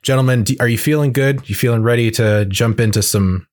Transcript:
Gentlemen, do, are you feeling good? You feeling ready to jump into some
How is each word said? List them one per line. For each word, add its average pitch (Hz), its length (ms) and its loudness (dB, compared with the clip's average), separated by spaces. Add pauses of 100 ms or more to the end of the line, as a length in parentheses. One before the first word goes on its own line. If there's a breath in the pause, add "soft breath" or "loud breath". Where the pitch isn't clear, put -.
Gentlemen, 131 420 2
do, 131 140 -2
are 123 100 0
you 101 100 0
feeling 147 340 0
good? 135 360 -2
You 107 60 -4
feeling 117 280 0
ready 117 300 2
to 107 340 2
jump 113 340 0
into 107 220 2
some 95 500 0